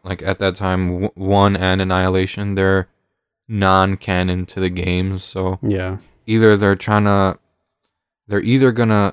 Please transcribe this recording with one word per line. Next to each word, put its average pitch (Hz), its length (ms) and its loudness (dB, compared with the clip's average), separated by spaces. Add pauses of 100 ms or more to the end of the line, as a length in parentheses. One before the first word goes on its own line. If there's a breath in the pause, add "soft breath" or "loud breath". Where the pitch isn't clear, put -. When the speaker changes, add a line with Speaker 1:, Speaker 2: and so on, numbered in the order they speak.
Speaker 1:
like, 92 200 -10
at 92 160 -4
that 95 180 -2
time, 92 360 -2
w-, 90 220 -4
one 98 420 2
and 92 260 0
Annihilation, 92 720 -2
they're 95 340 0 (580)
non-canon 95 1000 0
to - 140 -10
the 92 100 0
games, 92 520 -4
so 92 400 -6
Speaker 2:
Yeah. 95 360 -4 (280)
Speaker 1:
either 110 300 6
they're 98 180 4
tryna, 101 640 0 (880)
they're 101 140 -4
either 131 320 2
gonna 107 400 2